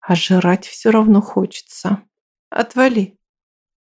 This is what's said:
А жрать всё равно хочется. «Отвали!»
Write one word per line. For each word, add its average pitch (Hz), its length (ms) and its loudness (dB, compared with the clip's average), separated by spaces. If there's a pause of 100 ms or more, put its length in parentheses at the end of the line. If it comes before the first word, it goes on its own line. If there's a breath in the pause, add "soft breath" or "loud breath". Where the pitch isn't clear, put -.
А 180 140 -2
жрать 180 500 0
всё - 260 -2
равно 214 300 4
хочется. - 800 -6 (460)
«Отвали!» 226 680 -2 (680)